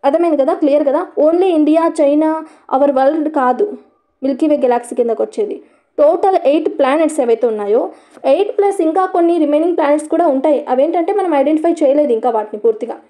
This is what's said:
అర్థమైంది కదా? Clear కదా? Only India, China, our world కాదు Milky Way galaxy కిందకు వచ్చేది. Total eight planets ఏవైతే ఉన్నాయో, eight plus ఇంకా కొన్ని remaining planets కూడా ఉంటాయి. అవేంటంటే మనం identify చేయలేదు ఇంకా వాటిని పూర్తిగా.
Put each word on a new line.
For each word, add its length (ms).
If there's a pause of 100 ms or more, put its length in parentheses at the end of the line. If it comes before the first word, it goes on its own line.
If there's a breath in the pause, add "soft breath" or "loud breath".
అర్థమైంది 380
కదా? 180
Clear 280
కదా? 120 (240)
Only 240 (100)
India, 240 (180)
China, 300 (440 loud breath)
our 140 (100)
world 280 (140)
కాదు 260 (560)
Milky 300
Way 120
galaxy 360
కిందకు 260
వచ్చేది. 300 (440 soft breath)
Total 360 (140)
eight 280
planets 440
ఏవైతే 300
ఉన్నాయో, 280 (520 loud breath)
eight 240
plus 320
ఇంకా 160 (100)
కొన్ని 300
remaining 340
planets 360
కూడా 200
ఉంటాయి. 240 (140)
అవేంటంటే 480
మనం 200
identify 320 (100)
చేయలేదు 360
ఇంకా 180
వాటిని 280
పూర్తిగా. 320 (120)